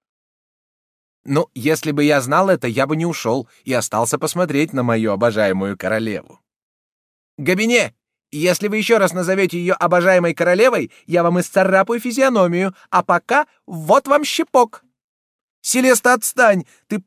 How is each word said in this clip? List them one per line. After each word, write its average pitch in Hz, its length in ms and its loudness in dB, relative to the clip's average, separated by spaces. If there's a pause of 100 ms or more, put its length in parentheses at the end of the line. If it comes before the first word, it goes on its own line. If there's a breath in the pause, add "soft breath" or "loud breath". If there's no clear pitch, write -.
(1300)
Ну, 143 280 -2
если 151 380 -2
бы 147 120 0
я 147 180 4
знал 165 280 0
это, 160 180 0
я 131 200 -2
бы 156 80 -2
не 160 100 -2
ушел 127 420 -4 (160 soft breath)
и 127 100 -4
остался 117 440 -2
посмотреть 156 560 -4
на 127 100 -2
мою 113 280 0
обожаемую 101 640 0
королеву. 104 640 -8 (960)
Габине, 190 560 0 (380)
если 175 360 -2
вы 208 100 -4
еще 220 200 2
раз 185 160 2
назовете 180 460 -2
ее 175 200 -2
обожаемой 175 540 2
королевой, 185 580 0 (140 soft breath)
я 170 180 0
вам 175 160 2
исцарапаю 190 600 0
физиономию, 202 760 0 (160 soft breath)
а 180 140 0
пока 233 440 0 (200 soft breath)
вот 160 400 0
вам 294 160 2
щепок. - 600 -2 (800)
Селеста, 247 520 2
отстань, 220 520 2 (220 soft breath)
ты 208 200 -6